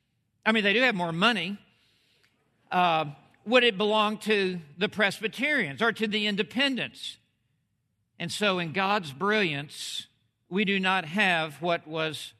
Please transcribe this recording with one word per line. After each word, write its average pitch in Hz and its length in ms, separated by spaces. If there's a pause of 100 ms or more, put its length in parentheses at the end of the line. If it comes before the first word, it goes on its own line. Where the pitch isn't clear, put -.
(440)
I 220 80
mean, 220 120
they 202 80
do 233 100
have 247 120
more 175 180
money. 196 440 (1120)
Uh, 170 360 (380)
would 240 200
it 214 140
belong 214 400
to 196 420 (160)
the 196 120
Presbyterians 208 920
or 226 120
to 220 140
the 208 200
Independents? 214 920 (1000)
And 170 140
so 196 260
in 165 140
God's 190 400
brilliance, 156 960 (400)
we 196 160
do 196 160
not 190 240
have 160 580
what 170 240
was 156 540